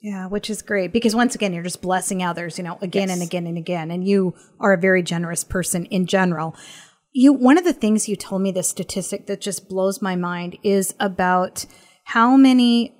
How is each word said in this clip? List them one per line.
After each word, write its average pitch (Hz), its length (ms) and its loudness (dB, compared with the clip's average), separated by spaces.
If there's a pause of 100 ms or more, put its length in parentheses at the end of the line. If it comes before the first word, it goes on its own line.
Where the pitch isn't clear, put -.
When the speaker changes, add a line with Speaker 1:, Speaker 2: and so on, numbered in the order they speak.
Speaker 1:
Yeah, 196 260 -10
which 202 220 -6
is 208 120 -8
great 185 320 -2
because 226 220 2
once 240 200 2
again, 202 180 -2
you're 170 100 -8
just 175 180 -8
blessing 185 420 -2
others, 170 340 -6
you 185 60 -8
know, 170 180 -10
again 196 280 -2
and 180 100 -2
Speaker 2:
Yes. 175 80 -4
Speaker 1:
again 175 200 -6
and 170 100 -6
again. 165 340 -6
And 180 160 -4
you 196 260 2 (280)
are 208 120 4
a 190 60 2
very 185 240 2
generous 170 400 -6
person 175 420 -4
in 185 220 -2
general. 170 480 0 (560)
You, 269 220 6
one 254 240 6
of 359 80 0
the 339 80 0
things 214 340 0
you 202 80 -4
told 190 260 -6
me, 196 100 -2
this 180 180 -4
statistic - 580 -8
that 196 140 -8
just - 260 -8
blows 190 340 -2
my 190 140 -4
mind, 175 480 -6
is 196 380 0
about 185 640 0 (400)
how 247 320 4
many 247 640 6